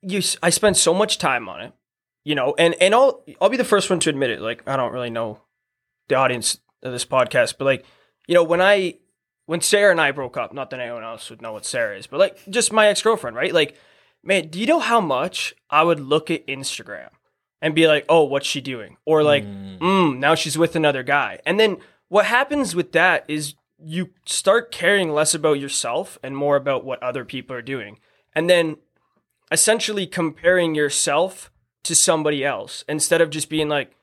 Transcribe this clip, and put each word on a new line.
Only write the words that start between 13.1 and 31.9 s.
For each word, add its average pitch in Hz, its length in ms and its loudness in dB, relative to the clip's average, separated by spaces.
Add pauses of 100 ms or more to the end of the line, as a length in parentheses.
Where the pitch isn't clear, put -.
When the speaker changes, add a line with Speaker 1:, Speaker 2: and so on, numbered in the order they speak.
Speaker 1:
right? 143 180 -2
Like, 156 240 0 (460)
man, 180 240 0
do 165 120 -12
you 226 60 -2
know 311 140 4
how 233 220 2
much 135 520 -4 (160)
I 151 140 4
would 165 160 2
look 147 320 -2
at - 160 -6
Instagram 123 640 -12 (540)
and 156 100 0
be 160 140 4
like, 151 200 2
"Oh, 160 180 6
what's 139 200 -2
she 143 160 -6
doing?" 120 440 -12
Or 156 180 4
like, 143 200 4
Speaker 2:
Mm. 101 360 -14
Speaker 1:
"Mm, 170 400 2
now 147 160 4
she's 156 240 -4
with 165 160 2
another 147 260 2
guy." 131 460 -2
And 185 120 0
then 214 180 4 (320)
what 190 160 2
happens 254 500 0
with 175 160 -4
that 170 360 2
is 151 280 -6 (280)
you 170 280 -8 (140)
start 233 460 0
caring 180 400 2
less 151 220 0
about 151 260 2
yourself 139 640 -6
and 135 160 -10
more 143 180 2
about 135 300 -2
what 131 160 -8
other 123 240 -6
people 127 300 -12
are 120 80 -10
doing. 113 340 -10 (380)
And 160 140 -2
then 165 280 2 (720)
essentially 208 560 0
comparing 170 680 0
yourself 151 760 -2 (320)
to 165 120 -4